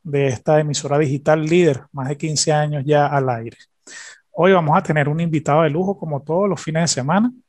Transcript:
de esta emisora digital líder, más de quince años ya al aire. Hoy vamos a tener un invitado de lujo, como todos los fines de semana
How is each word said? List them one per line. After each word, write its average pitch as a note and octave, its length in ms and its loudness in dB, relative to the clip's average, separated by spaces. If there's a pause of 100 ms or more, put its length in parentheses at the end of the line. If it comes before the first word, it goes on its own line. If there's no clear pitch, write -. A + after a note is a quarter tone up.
de C#3 240 0
esta C#3+ 320 2
emisora D3 400 -2
digital D3+ 480 0
líder, D#3+ 460 2
más C3+ 160 -6
de D3 80 -6
quince D#3 360 -2
años D3+ 320 -2
ya D3 220 2
al C#3 240 0
aire. A#2 260 -8 (760)
Hoy F#3 220 4
vamos D#3+ 220 2
a F#3+ 60 2
tener D3 260 0
un D#3 120 -2
invitado D#3 420 0
de D3+ 80 2
lujo, F#3 260 -2
como D3+ 240 -8
todos E3+ 280 -2
los F3 120 -4
fines D#3+ 220 -2
de E3+ 60 0
semana F3+ 420 0 (180)